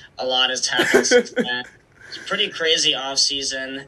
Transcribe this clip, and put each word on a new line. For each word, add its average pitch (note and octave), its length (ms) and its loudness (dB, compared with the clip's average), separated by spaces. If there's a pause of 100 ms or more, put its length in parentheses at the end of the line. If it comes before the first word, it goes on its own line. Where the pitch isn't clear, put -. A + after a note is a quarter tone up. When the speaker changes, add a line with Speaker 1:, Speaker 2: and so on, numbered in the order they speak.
(180)
Speaker 1:
a B2+ 80 -4
lot B2+ 240 2
has B2+ 160 -4
happened B2+ 400 2
since A#3+ 260 4
Speaker 2:
<laughs> - 40 -8
Speaker 1:
then. B2+ 300 -2 (420)
It's - 100 -14
a - 40 -14
pretty G3+ 260 -2
crazy D#3 460 0
offseason, C3+ 960 -2